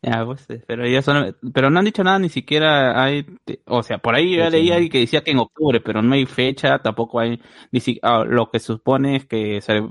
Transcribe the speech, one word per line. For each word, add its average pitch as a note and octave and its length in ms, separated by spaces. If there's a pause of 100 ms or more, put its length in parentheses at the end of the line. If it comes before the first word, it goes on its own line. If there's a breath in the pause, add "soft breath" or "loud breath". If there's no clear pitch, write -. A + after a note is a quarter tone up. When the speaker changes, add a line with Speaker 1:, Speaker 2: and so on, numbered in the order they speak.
Speaker 1:
Ya, A2+ 220
pues, B2+ 240
eh, A#2 180
pero A#2+ 220
ya B2+ 140
son, C#3+ 340 (160)
pero C3+ 160
no E3 100
han G3 60
dicho G#3 180
nada, F#3+ 160
ni F3+ 120
siquiera C#3 720
hay, C#3+ 180 (220)
te-, - 220
o A#2+ 160
sea, G#2+ 160
por A#2 160
ahí E3 180
yo E3+ 60
ya E3 120
Speaker 2:
Fecha, - 0
Speaker 1:
leí E3 200
Speaker 2:
¿no? E3+ 60
Speaker 1:
alguien E3+ 140
que C3+ 100
decía C#3 220
que - 80
en C#3 100
octubre, B2 420
pero A2 180
no A#2+ 140
hay C#3 100
fecha, C3 540
tampoco A#2 420
hay... A#2 180 (320 loud breath)
Ni B2+ 100
si-, B2 220
ah, A2+ 240
lo A#2 240
que A2+ 100
se - 80
supone C3+ 480
es C3+ 100
que G#2 340
se, G#2+ 300